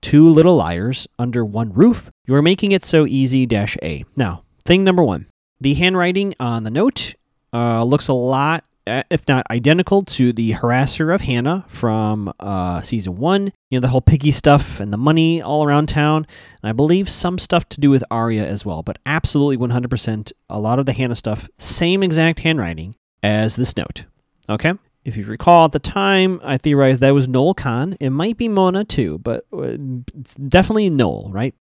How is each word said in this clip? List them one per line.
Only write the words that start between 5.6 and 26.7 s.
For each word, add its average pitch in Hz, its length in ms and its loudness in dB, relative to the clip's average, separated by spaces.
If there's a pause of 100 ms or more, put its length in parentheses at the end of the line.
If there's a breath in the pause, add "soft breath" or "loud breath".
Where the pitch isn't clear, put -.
the 139 140 0
handwriting 180 640 0
on 117 240 -4
the 110 60 -6
note, 190 440 -2 (380)
uh, 117 320 0
looks 135 240 0
a 147 40 0
lot, 131 520 -2 (240)
uh, 123 220 -4
if - 180 -2
not 131 200 2
identical, 160 540 2
to 123 300 0
the 113 220 -2
harasser 135 600 0
of 196 60 0
Hannah 135 480 -2
from, 107 720 -2
uh, 90 420 -4
season 92 320 -6
one. 190 380 -2 (180)
You 131 60 -2
know, 127 40 0
the 127 80 0
whole 127 120 0
piggy 143 320 4
stuff - 480 4
and 101 120 -6
the 104 40 -4
money 160 440 2
all 151 240 -2
around 147 240 2
town. 156 380 0 (360 loud breath)
And 107 80 -4
I - 20 -2
believe 170 360 2
some 180 300 -4
stuff - 300 -2
to - 120 -10
do 143 100 4
with 131 200 4
Arya 113 340 -2
as 101 220 -8
well, 87 160 -8
but - 240 -8
absolutely 143 500 0
one 120 140 -2
hundred 123 220 -2
percent 110 400 -6 (180)
a 104 80 -8
lot 113 220 0
of 135 60 0
the - 60 -2
Hannah 120 220 -2
stuff, - 340 -6 (100)
same 180 440 0
exact 165 380 2
handwriting 95 560 -4 (260)
as 107 320 0
this 127 220 -2
note. - 280 -8 (440)
Okay? 131 240 -2 (320)
If 110 120 -8
you 104 100 -8
recall 165 380 4
at 151 80 0
the 143 80 -2
time, 190 640 0
I 135 140 -2
theorized 139 420 4